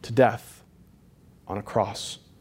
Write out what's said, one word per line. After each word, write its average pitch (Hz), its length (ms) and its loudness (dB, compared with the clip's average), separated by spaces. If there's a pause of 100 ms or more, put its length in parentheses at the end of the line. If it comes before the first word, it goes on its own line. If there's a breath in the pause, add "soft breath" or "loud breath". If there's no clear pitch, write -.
to - 120 -10
death 117 500 2 (840)
on 98 100 -6
a 101 40 -6
cross. - 580 -4 (220)